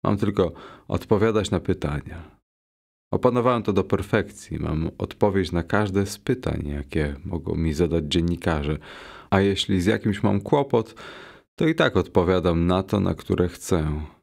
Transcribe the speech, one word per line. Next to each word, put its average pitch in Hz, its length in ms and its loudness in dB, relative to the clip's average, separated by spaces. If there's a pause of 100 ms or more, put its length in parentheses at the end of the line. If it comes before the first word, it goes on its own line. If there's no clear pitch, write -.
Mam 104 120 2
tylko 101 360 2 (360)
odpowiadać 104 600 2
na 92 100 0
pytania. 82 800 -6 (720)
Opanowałem 120 500 2
to 104 100 0
do 95 120 2
perfekcji. - 760 -2
Mam 78 400 -2
odpowiedź 95 540 0
na 85 100 0
każde 101 440 0
z - 120 -10
pytań, 78 480 -4
jakie 71 580 -4
mogą 82 300 -6
mi 80 180 0
zadać 80 320 0
dziennikarze. 80 760 0 (520)
A 95 100 4
jeśli 98 400 0
z 87 60 0
jakimś 107 360 0
mam 101 180 2
kłopot, 139 540 0 (640)
to 165 100 2
i 160 60 2
tak 151 220 2
odpowiadam 87 720 4
na 92 160 2
to, 98 180 0
na 92 140 0
które 87 340 0
chcę. 76 580 -2 (160)